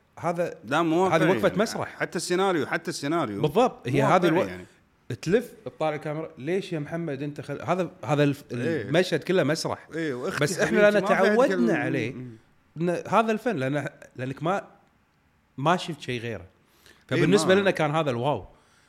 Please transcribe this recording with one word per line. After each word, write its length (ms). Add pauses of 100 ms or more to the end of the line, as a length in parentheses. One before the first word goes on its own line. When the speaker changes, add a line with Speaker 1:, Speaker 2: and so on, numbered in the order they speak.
(180)
Speaker 1:
هذا، 460
Speaker 2:
لا، 180
مو 240
Speaker 1:
هذه 60
Speaker 2:
واقعي 240
Speaker 1:
وقفة 120
Speaker 2:
يعني. 140
Speaker 1:
مسرح. 360
Speaker 2:
حتى 180
السيناريو، 500
حتى 240
السيناريو 520
Speaker 1:
بالضبط، 460
هي 140
Speaker 2:
مو 60
Speaker 1:
هذه 160
Speaker 2:
واقعي 40
Speaker 1:
الو-، 200
Speaker 2:
يعني. 180 (560)
Speaker 1:
تلف، 300 (120)
تطالع 320
الكاميرا، 420
ليش 340
يا 60
محمد 440
أنت 180
خل-، 220
هذا، 280 (140)
هذا 200
الف-، 280
Speaker 2:
إيه. 300
Speaker 1:
المشهد 400
كله 200
مسرح. 520
Speaker 2:
إيه، 200
وأختي 300
Speaker 1:
بس 140
إحنا 80
Speaker 2:
حبيبتي 240
Speaker 1:
لأن 120
Speaker 2:
ما 60
في 60
عندك 220
Speaker 1:
تعودنا 360
Speaker 2:
ال- 80
Speaker 1:
عليه. 320
Speaker 2:
مم. 240 (440)
Speaker 1:
إن 280
هذا 240
الفن، 240
لأن، 320 (280)
لأنك 260
ما، 260 (880)
ما 180
شفت 240
شيء 200
غيره. 200 (720)
Speaker 2:
إيه، 60
Speaker 1:
فبالنسبة 360
Speaker 2:
ما 60
Speaker 1:
لنا 100
كان 200
هذا 200
الواو. 360 (420)